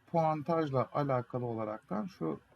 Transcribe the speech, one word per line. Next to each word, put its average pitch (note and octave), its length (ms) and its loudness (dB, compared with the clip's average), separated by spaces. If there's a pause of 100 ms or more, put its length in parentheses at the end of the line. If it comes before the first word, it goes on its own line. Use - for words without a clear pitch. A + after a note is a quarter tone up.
puantajla D#3 880 2
alakalı C3 520 0
olaraktan A2+ 600 -4
şu D#3+ 340 -4 (160)